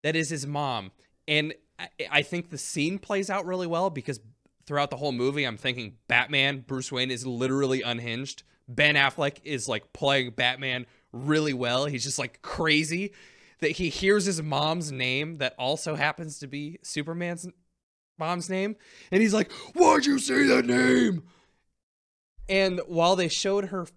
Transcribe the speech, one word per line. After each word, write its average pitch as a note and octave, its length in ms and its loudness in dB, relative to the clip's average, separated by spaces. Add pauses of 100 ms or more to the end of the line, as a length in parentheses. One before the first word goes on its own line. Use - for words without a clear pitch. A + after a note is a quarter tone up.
That E3 120 0
is D#3+ 140 0
his C#3+ 180 -6
mom. C3+ 440 -4 (360)
And D3+ 260 2 (240)
I, - 120 -14 (220)
I D3 100 6
think F3 280 -6
the D3 80 -12
scene E3+ 420 -4
plays G3 300 -4
out G3 160 -4
really F#3 220 -4
well E3+ 220 0
because C3+ 300 -8 (460)
throughout C#3+ 260 0
the C3 60 -8
whole C#3+ 140 -2
movie, C3+ 340 0
I'm A2 120 -4
thinking A#2+ 400 -6 (100)
Batman, C3+ 580 0
Bruce C3 260 -6
Wayne B2+ 200 -2
is A#2+ 140 -6
literally C3 560 0
unhinged. A#2+ 640 -6 (240)
Ben D3 280 2
Affleck C#3+ 480 2
is, C3+ 240 -6
like, A2 260 -4
playing C#3 380 2
Batman B2+ 540 -2 (260)
really D3+ 420 0
well. B2 320 0
He's C3+ 180 -4
just, C#3 160 -4
like, - 240 -8
crazy D#3+ 680 0 (480)
that D#3 100 2
he F3 180 -2
hears F#3+ 360 2
his F3 180 -2
mom's D3+ 480 -2
name C3+ 480 -4
that B2+ 180 -4
also D3 380 -2
happens D3+ 440 -2
to C#3+ 80 -12
be D3 360 -10
Superman's E3+ 640 -6 (720)
mom's E3+ 300 -4
name. F#3+ 260 -2 (360)
And F#3+ 100 6
he's G#3+ 120 4
like, G#3+ 180 2 (220)
"Why'd D#4 320 6
you C#4 140 4
say C#4 260 2
that B3+ 200 6
name?" B3 580 4 (1200)
And F#3+ 400 2
while E3+ 280 4
they F3+ 120 0
showed G3 380 0
her F3+ 320 -6